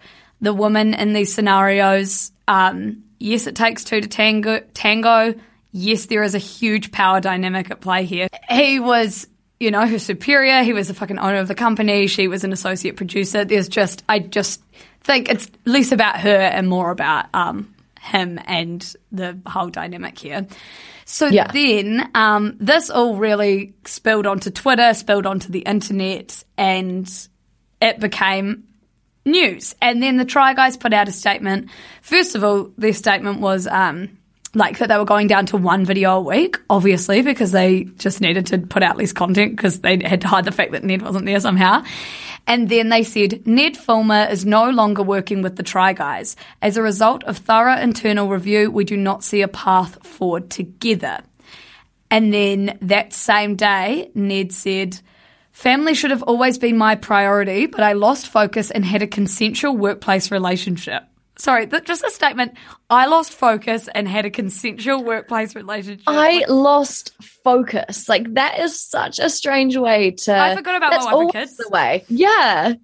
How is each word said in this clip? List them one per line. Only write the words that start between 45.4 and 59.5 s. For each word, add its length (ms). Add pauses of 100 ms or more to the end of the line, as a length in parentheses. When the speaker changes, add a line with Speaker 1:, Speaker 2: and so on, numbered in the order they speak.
Speaker 1:
with 160
the 60
Try 300
Guys. 420 (260)
As 160
a 60
result 420
of 140
thorough 360
internal 540
review, 420
we 140
do 100
not 300
see 160
a 80
path 560
forward 460
together." 640 (920)
And 220
then 480
that 320
same 420
day, 580
Ned 380
said, 480 (520)
"Family 420
should 180
have 120
always 340
been 200
my 180
priority, 720
but 160
I 120
lost 340
focus 440
and 140
had 160
a 60
consensual 680